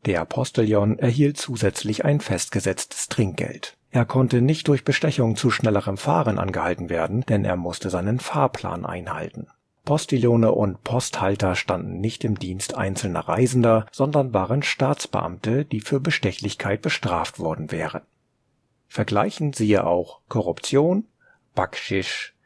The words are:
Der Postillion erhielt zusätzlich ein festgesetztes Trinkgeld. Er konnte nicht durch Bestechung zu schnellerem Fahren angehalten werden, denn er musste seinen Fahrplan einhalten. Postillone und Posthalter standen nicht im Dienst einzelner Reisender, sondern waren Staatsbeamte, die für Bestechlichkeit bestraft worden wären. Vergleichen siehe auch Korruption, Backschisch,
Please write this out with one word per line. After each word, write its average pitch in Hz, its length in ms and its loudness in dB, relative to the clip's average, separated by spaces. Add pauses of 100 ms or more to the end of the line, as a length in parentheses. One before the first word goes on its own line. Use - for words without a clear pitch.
Der 87 180 2
Postillion 107 720 2
erhielt 143 380 2
zusätzlich 107 680 -2
ein 147 160 2
festgesetztes - 880 -4
Trinkgeld. - 680 -4 (160)
Er 120 140 4
konnte 127 360 2
nicht 151 280 2
durch 143 160 2
Bestechung 131 500 2
zu 123 140 2
schnellerem 101 480 2
Fahren 139 420 2
angehalten 87 480 -2
werden, 85 400 -2
denn 104 160 2
er 95 140 0
musste 87 320 -6
seinen 98 320 -2
Fahrplan 90 640 -2
einhalten. - 640 -8 (380)
Postillone 120 680 4
und 98 320 0
Posthalter 98 720 0
standen 90 440 -4
nicht 107 240 -4
im 107 160 0
Dienst 92 340 -6
einzelner 92 540 -4
Reisender, 113 640 4
sondern 135 420 0
waren 104 300 0
Staatsbeamte, 123 1000 -2
die 107 160 -4
für 139 180 -2
Bestechlichkeit 104 840 -2
bestraft 87 580 -2
worden 80 300 -4
wären. 80 320 -6 (840)
Vergleichen 104 640 0
siehe 104 340 4
auch 87 440 0
Korruption, 139 720 2 (500)
Backschisch, - 800 -4 (120)